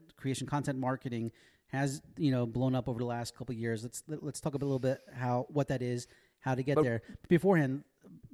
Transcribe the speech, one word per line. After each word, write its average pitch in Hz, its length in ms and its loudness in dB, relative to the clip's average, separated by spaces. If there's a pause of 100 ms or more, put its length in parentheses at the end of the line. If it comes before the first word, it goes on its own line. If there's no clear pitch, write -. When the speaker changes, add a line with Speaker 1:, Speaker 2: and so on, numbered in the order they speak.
(180)
Speaker 1:
creation, 131 300 -4
content 143 320 -2
marketing 123 520 -2 (360)
has, 139 340 -2 (160)
you 151 140 2
know, 123 140 2
blown 123 300 0
up 127 140 -2
over 117 100 -4
the 123 60 -2
last 120 320 -6
couple 127 180 -8
of - 40 -8
years. 113 240 -2
Let's, 120 260 -12
let's 151 320 -8
talk 151 120 -4
a 143 40 -4
little 135 220 0
bit 131 200 0 (160)
how, 123 340 0
what 143 200 0
that 131 120 -2
is, 123 260 -4 (340)
how 135 140 0
to 127 80 -2
get 139 120 2
Speaker 2:
But 151 80 6
Speaker 1:
there. 117 180 2 (280)
Beforehand, 156 540 6 (500)